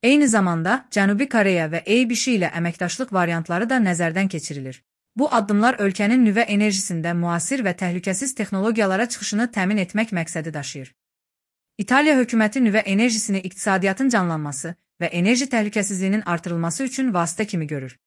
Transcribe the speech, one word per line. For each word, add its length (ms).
Eyni 240
zamanda 640
Cənubi 380
Koreya 360
və 160
A 280
B 60
C 220
ilə 140
əməkdaşlıq 640
variantları 560
da 80
nəzərdən 520
keçirilir. 540
Bu 160
addımlar 480
ölkənin 480
nüvə 240
enerjisində 640
müasir 480
və 160
təhlükəsiz 560
texnologiyalara 760
çıxışını 420
təmin 320
etmək 280
məqsədi 420
daşıyır. 360
İtaliya 400
hökuməti 420
nüvə 240
enerjisini 560
iqtisadiyyatın 720
canlanması 640
və 60
enerji 340
təhlükəsizliyinin 720
artırılması 580
üçün 300
vasitə 340
kimi 200
görür. 400